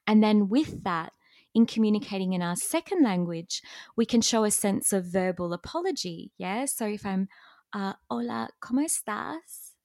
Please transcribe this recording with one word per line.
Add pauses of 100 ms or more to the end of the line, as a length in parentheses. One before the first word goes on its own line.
And
then
with
that, (400)
in
communicating
in
our
second
language, (340)
we
can
show
a
sense
of
verbal
apology,
yeah?
So
if
I'm, (460)
uh, (160)
"Hola, (120)
¿cómo
estás?" (120)